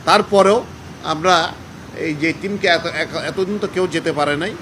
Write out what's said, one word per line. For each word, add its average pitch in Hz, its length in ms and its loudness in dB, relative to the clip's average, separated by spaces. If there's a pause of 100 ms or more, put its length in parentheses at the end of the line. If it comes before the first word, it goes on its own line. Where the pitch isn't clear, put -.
তারপরেও 202 600 4 (400)
আমরা 165 480 2 (440)
এই 160 180 -4
যে 156 260 0
টিমকে 190 280 -2
এত, 170 180 4
এত, 156 300 -4
এতদিন 185 420 -4
তো 202 160 -2
কেউ 180 120 2
যেতে 160 260 -2
পারে 147 240 0
নাই 185 240 -4